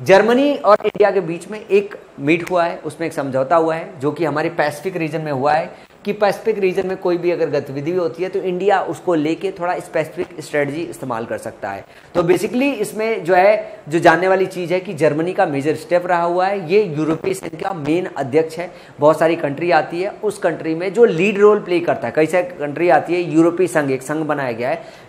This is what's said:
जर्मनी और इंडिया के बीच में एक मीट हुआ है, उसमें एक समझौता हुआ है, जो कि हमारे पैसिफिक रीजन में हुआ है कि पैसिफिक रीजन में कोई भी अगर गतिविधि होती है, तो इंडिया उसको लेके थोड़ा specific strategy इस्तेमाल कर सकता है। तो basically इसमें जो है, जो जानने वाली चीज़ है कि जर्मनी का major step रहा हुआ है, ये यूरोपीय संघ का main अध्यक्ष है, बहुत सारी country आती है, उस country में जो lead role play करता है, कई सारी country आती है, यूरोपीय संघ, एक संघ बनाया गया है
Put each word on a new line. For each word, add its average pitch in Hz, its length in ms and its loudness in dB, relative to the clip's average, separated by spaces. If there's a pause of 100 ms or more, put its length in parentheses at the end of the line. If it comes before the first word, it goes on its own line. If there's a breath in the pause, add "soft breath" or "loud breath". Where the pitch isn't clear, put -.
जर्मनी 233 520 4
और 208 300 4
इंडिया 208 260 2
के 190 100 0
बीच 170 280 -6
में 208 180 -12
एक 202 280 2 (260)
मीट 165 300 0
हुआ 175 140 2
है, 175 140 -4
उसमें 156 280 -8
एक 151 60 -6
समझौता 135 440 0
हुआ 160 180 4
है, 175 260 -10
जो 143 120 0
कि 156 120 -4
हमारे 151 240 0
पैसिफिक 165 480 -4
रीजन 160 240 -4
में 156 120 -6
हुआ 139 200 0
है 170 240 -2 (280 loud breath)
कि 208 80 -4
पैसिफिक 202 460 0
रीजन 185 280 0
में 185 100 -6
कोई 180 220 0
भी 175 120 -2
अगर 156 200 0
गतिविधि 143 400 -4
होती 170 320 -2
है, 185 60 -2
तो 185 100 -4
इंडिया 185 420 0
उसको 165 340 -2
लेके 160 360 -2
थोड़ा 175 280 -4
specific 165 600 -6
strategy 147 420 -2
इस्तेमाल 123 420 -8
कर 107 140 -6
सकता 107 320 -10
है। 98 140 -10 (300 loud breath)
तो 175 80 2
basically 208 520 0
इसमें 214 500 -4
जो 175 100 2
है, 208 540 4
जो 156 100 0
जानने 165 300 4
वाली 190 180 4
चीज़ 175 280 -4
है 185 60 0
कि 185 140 -8
जर्मनी 156 380 0
का 190 140 2
major 143 280 0
step 175 320 0
रहा 175 160 2
हुआ 175 240 0
है, 190 260 -4
ये 208 100 6
यूरोपीय 160 520 -2
संघ 165 280 -10
का 196 120 -4
main 165 320 -2
अध्यक्ष 147 520 -2
है, 175 140 -10 (280 loud breath)
बहुत 147 180 6
सारी 165 180 2
country 156 340 -2
आती 165 320 2
है, 196 80 -4
उस - 280 -6
country 160 360 -2
में 180 180 -4
जो 226 120 6
lead 196 340 2
role 208 200 6
play 175 220 -2
करता - 260 -2
है, 117 100 -4
कई 156 100 4
सारी 180 320 -2
country 147 300 -2
आती 160 260 4
है, 175 200 -2
यूरोपीय 170 320 4
संघ, 147 240 0
एक 131 120 -2
संघ 156 240 -6
बनाया 143 260 -4
गया 117 160 -4
है 156 140 -4 (260 loud breath)